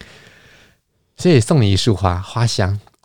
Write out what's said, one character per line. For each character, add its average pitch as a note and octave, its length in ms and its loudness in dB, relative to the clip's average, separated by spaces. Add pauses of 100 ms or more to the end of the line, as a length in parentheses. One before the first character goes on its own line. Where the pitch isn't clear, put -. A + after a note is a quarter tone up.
(1160)
所 F3+ 140 2
以 C#3 80 6
送 C#3 220 2
你 G2+ 100 2
一 F#2 60 2
束 G#2+ 180 0
花， F2+ 240 -2
花 A2+ 280 -4
香。 G2+ 320 -4 (260)